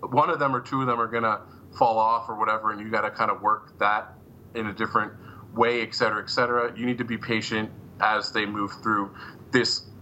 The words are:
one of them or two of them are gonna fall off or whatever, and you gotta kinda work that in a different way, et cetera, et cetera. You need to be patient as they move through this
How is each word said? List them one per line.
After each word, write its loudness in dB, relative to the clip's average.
one 2
of 2
them 2
or 0
two 0
of 2
them 2
are 2
gonna 0
fall 6
off 2
or -6
whatever, 0
and -6
you -8
gotta 0
kinda 0
work 0
that 2
in -4
a -6
different 0
way, 2
et -6
cetera, 2
et -10
cetera. 0
You -4
need 0
to -2
be -4
patient -2
as 2
they 0
move -4
through 0
this 2